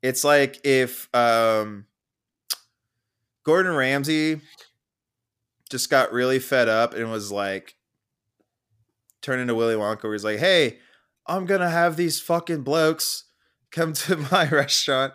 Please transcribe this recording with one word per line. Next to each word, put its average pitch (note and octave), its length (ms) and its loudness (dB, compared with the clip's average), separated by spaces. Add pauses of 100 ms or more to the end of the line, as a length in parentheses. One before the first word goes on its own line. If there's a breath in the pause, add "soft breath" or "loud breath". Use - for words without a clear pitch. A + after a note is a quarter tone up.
It's B2+ 220 -2
like C#3+ 420 4
if, C3 480 0
um, A2+ 720 2 (1600)
Gordon F3+ 320 2
Ramsay D3 680 0 (1300 loud breath)
just - 200 -6
got C3 220 4
really B2+ 280 0
fed B2+ 280 2
up A2+ 260 2
and A2+ 180 -6
was G#2 200 -8
like, G2 440 -6 (1500)
turned B2+ 200 -4
into B2 140 -2
Willy A2+ 200 0
Wonka, G#2+ 280 -4
where G#2+ 100 -6
he's G#2 100 -6
like, G#2+ 160 -4
hey, D#3+ 400 2 (480 soft breath)
I'm F#3 180 -4
going F#3+ 160 0
to F3 80 0
have E3+ 260 2
these E3 240 -2
fucking E3+ 440 -4
blokes D#3+ 600 0 (460)
come D#3+ 220 -2
to F3+ 240 -2 (140)
my E3+ 180 2
restaurant C#3 640 0